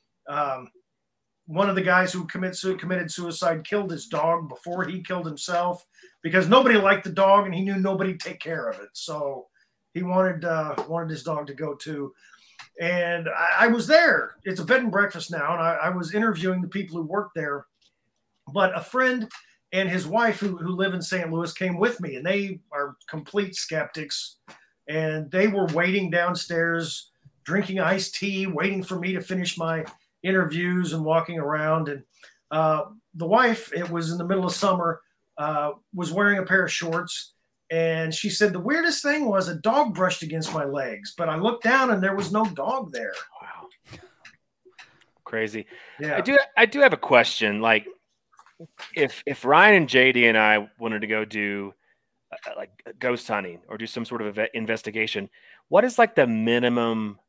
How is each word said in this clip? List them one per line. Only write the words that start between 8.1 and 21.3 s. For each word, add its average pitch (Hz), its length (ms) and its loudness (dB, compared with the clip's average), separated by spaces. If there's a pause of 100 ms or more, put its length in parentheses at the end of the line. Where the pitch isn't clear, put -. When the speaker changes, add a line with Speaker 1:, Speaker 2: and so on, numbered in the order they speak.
Speaker 1:
take - 180 -10
care - 300 -6
of - 100 -8
it. 104 140 -18
So 143 540 -8 (460)
he 175 100 -6
wanted, 180 420 2
uh, 156 300 -2 (120)
wanted 165 220 -4
his 143 140 -8
dog 139 240 -6
to 139 60 -12
go 151 200 -6
too. 143 400 -8 (680)
And 170 480 -2
I, 180 380 2
I - 20 4
was 233 200 2
there. 294 480 6 (100)
It's 190 160 -6
a 156 40 -6
bed 254 160 4
and 226 100 -2
breakfast 196 400 0
now, 151 200 -2
and 170 100 0
I, 165 120 2 (100)
I 170 60 0
was 180 240 -6
interviewing 190 480 0
the 165 80 -4
people 185 260 -8
who 170 80 -6
worked 190 320 -6
there. 143 300 -6 (880)
But 190 240 0
a - 40 -6
friend 254 480 0 (440)
and 185 160 0
his 180 180 -2
wife 180 320 2
who, 190 160 -2
who 175 200 -4
live 190 180 -2
in 180 80 -4
Saint 170 320 -4